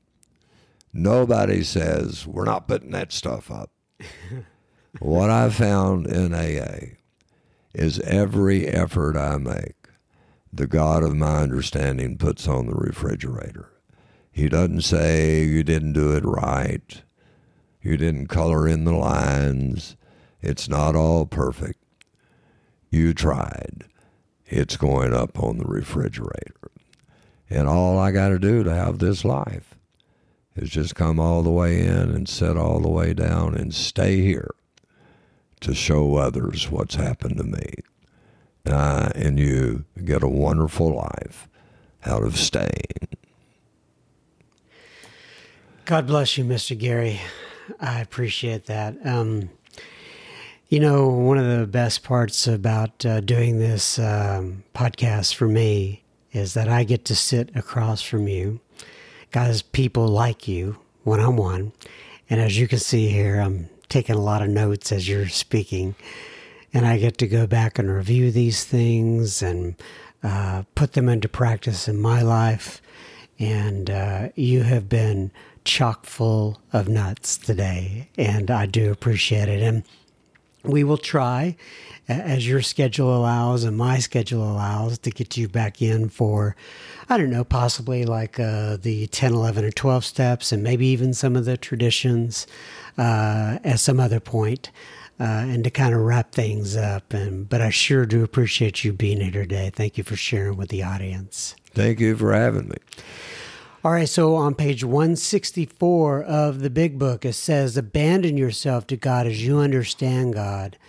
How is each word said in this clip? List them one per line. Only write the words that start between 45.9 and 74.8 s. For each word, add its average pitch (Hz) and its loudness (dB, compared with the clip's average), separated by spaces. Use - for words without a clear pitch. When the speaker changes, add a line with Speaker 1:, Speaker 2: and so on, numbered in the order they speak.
Speaker 2:
bless 143 2
you, 131 0
Mister 123 -2
Gary. 117 -2
I 123 -4
appreciate 113 -6
that. 107 -6
Um, 110 -2
you 151 2
know, 143 6
one 127 4
of 123 2
the 113 0
best 113 0
parts 120 0
about, 110 0
uh, 110 2
doing 117 2
this, 110 0
um, 101 -2
podcast 117 0
for 117 2
me 104 2
is 101 -4
that 110 0
I 120 4
get 113 0
to 104 -2
sit 120 0
across 113 -2
from 104 -2
you, 98 -4
guys, 120 2
people 120 0
like 110 0
you, 95 -4
one-on-one. 107 2
And 113 2
as 107 2
you 120 4
can 117 0
see 110 2
here, 101 2
I'm 95 -2
taking 120 0
a 107 2
lot 104 0
of 101 0
notes 104 0
as 92 -2
you're 101 -2
speaking. 95 -4
And 120 4
I 117 4
get 113 0
to 117 2
go 113 2
back 113 2
and 98 0
review 113 2
these 117 2
things 117 2
and, 87 -4
uh, 98 -2
put 143 0
them 127 2
into 110 2
practice 113 -2
in 104 0
my 117 4
life. 113 2
And, 104 -2
uh, 98 -2
you 127 2
have 113 2